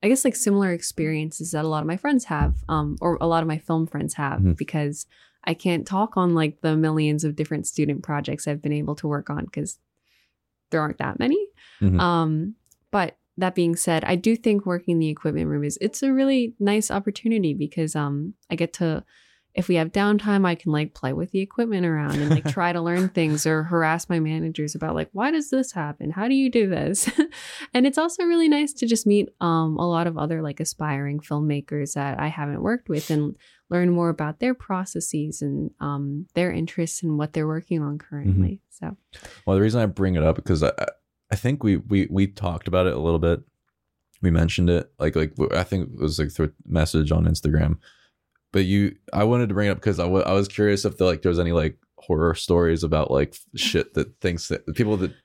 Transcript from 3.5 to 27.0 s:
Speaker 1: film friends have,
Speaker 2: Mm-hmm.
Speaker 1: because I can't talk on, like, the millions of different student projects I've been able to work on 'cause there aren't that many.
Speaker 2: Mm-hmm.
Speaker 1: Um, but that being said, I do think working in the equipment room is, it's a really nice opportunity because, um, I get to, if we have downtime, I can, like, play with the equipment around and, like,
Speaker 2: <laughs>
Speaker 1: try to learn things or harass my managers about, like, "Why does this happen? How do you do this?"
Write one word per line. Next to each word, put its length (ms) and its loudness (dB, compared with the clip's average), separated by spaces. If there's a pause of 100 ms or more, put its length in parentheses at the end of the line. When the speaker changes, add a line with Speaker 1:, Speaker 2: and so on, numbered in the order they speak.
Speaker 1:
film 300 -2
friends 260 -6
have, 260 -4
Speaker 2:
Mm-hmm. 140 4
Speaker 1:
because 520 -4 (400)
I 80 0
can't 340 -2
talk 300 -2
on, 180 4
like, 260 0
the 160 0
millions 460 2
of 120 -2
different 320 -4
student 360 -2
projects 440 -6
I've 140 -4
been 120 -2
able 220 -4
to 120 -8
work 220 -4
on 180 -6
'cause 320 -10 (920)
there 100 0
aren't 160 -4
that 220 -6
many. 280 0 (340)
Speaker 2:
Mm-hmm. 180 4
Speaker 1:
Um, 560 0 (360)
but 260 -2 (200)
that 180 0
being 200 2
said, 300 0
I 100 2
do 200 2
think 300 2
working 280 -2
in 60 4
the 100 2
equipment 400 -2
room 140 -2
is, 180 -4
it's 220 -4
a 100 2
really 460 2
nice 300 2
opportunity 640 0
because, 420 -4
um, 380 -4 (160)
I 60 -4
get 180 -2
to, 300 -2 (500)
if 160 -2
we 60 4
have 180 0
downtime, 520 2
I 100 2
can, 180 -4
like, 200 -2
play 200 -4
with 180 -6
the 80 0
equipment 460 -2
around 340 -2
and, 100 0
like, 160 2
Speaker 2:
<laughs> 140 -2
Speaker 1:
try 140 0
to 80 -2
learn 280 0
things 360 0
or 180 2
harass 460 0
my 100 0
managers 560 -4
about, 200 -4
like, 180 -4
"Why 180 -2
does 180 -2
this 220 0
happen? 400 -6
How 160 -4
do 80 2
you 160 2
do 180 2
this?" 460 -2